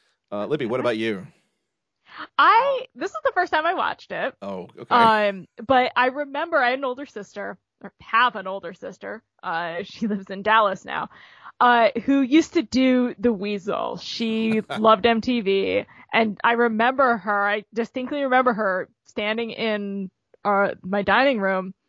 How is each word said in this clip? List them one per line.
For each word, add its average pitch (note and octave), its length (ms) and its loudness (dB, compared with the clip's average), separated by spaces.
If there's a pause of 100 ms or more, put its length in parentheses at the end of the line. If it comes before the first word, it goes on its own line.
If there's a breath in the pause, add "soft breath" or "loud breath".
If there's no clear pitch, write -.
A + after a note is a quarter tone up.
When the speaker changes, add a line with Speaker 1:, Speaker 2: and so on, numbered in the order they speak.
(320)
Speaker 1:
Uh, G#2 140 -6
Libby, B2+ 200 -4
what B2+ 140 -2
Speaker 2:
Okay. B2 60 -2
Speaker 1:
about A#2 100 0
you? G#2+ 300 -4 (1120 loud breath)
Speaker 2:
I, A#4 560 4
this D#4 160 -8
is - 140 -12
the B4+ 80 0
first F4+ 200 -2
time D#4+ 140 0
I E4 80 0
watched - 380 -6
it. E3+ 300 -6
Speaker 1:
Oh, F#2 260 -10 (100)
okay. - 160 -4 (340)
Speaker 2:
Um, F#3+ 180 -6 (200)
but B3+ 280 2
I B3 120 2
remember C#4+ 520 -4
I B3 120 2
had C4 80 -2
an C#4 60 -8
older B3+ 220 -8
sister, G3+ 500 -12 (260)
or G3 180 -16
have A#3 360 2
an F#3+ 100 -8
older F#3+ 280 -10
sister. G3 480 -14 (200)
Uh, E3+ 360 -6
<laughs> E3+ 60 -6
she - 240 -8
lives G3 220 -6
in G3 120 -10
Dallas G#3 420 2
now. - 240 -8 (520 loud breath)
Uh, A#3+ 300 6 (140)
who C#4 180 4
used C#4+ 320 2
to E4 80 2
do B3 560 2
The A#3 140 2
Weasel. G3 640 -4
She A3 640 -2
Speaker 1:
<laughs> - 180 -6
Speaker 2:
loved A3 280 4
M A#3 140 2
T A#3+ 220 0
V, G3 420 0 (280 loud breath)
and A3 300 0
I A#3 100 4
remember A#3 640 2
her, G3+ 300 0
I G#3 160 -2 (100)
distinctly B3+ 480 -4
remember B3+ 320 2
her F#3+ 340 -2 (160)
standing A3 460 -4
in, G3+ 600 -4 (340)
uh, G3+ 260 2 (120)
my G3 200 -2
dining A#3+ 360 2
room F#3+ 360 -2 (140)